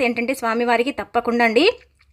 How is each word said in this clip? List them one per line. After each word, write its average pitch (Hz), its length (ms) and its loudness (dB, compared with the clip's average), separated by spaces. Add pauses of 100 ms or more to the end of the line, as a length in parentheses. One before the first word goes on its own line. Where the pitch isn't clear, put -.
ఏంటంటే 240 340 -4
స్వామివారికి 240 580 0
తప్పకుండా 240 480 0
అండి 240 160 4 (480)